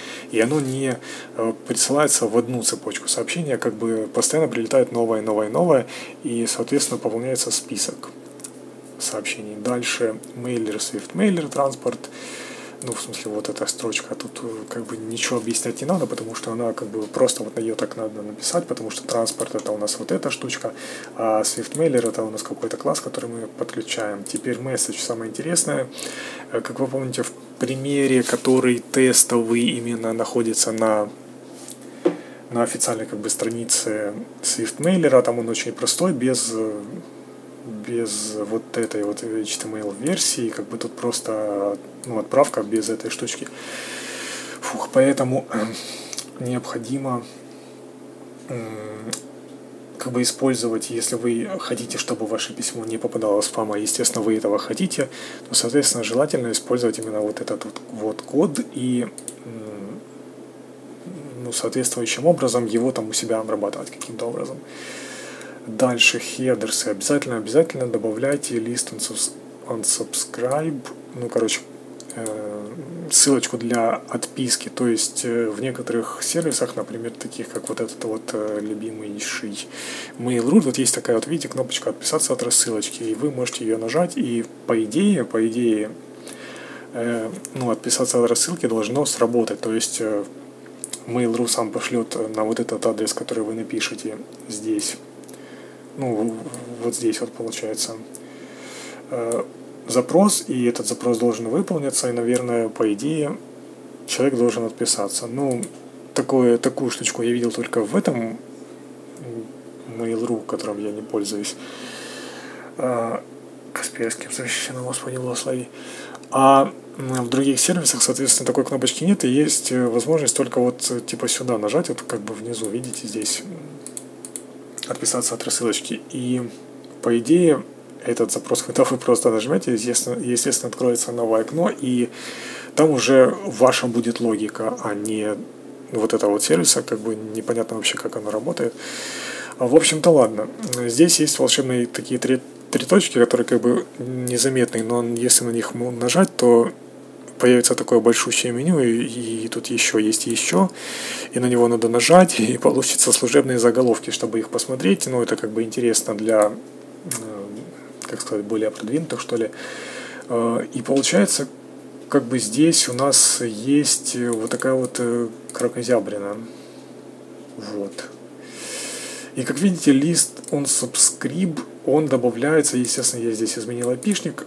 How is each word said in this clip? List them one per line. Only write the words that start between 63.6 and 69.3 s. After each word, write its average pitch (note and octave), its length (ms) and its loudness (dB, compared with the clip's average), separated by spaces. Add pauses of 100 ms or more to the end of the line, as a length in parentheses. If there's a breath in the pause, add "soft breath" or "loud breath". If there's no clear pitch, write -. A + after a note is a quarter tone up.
каким-то - 340 -10
образом. - 320 -6 (1080 loud breath)
Дальше A#2+ 520 2
хедерсы. A#2+ 680 0
Обязательно, B2+ 500 0
обязательно B2+ 480 2
добавляйте A#2 720 -2
list A#2+ 340 -2
unsubs-, - 420 -4 (340)